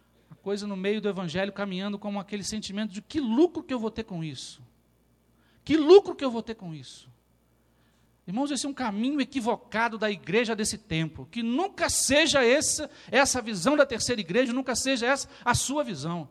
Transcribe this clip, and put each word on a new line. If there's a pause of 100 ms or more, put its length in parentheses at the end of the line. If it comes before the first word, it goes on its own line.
(280)
A
coisa
no
meio
do
evangelho
caminhando
como
aquele
sentimento
de:
"Que
lucro
que
eu
vou
ter
com
isso? (1040)
Que
lucro
que
eu
vou
ter
com
isso?" (1160)
Irmãos,
esse
é
um
caminho
equivocado
da
igreja
desse
tempo.
Que
nunca
seja
essa, (200)
essa
visão
da
terceira
igreja,
nunca
seja
essa (160)
a
sua
visão.